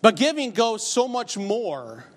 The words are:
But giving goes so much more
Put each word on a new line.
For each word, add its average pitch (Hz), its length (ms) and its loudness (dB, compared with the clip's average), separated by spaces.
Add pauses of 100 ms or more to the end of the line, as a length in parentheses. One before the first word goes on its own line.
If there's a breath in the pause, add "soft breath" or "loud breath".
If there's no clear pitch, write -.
But 220 120 8
giving 285 360 0
goes 220 340 0
so 247 220 0
much 247 280 -6
more 185 720 -6 (120)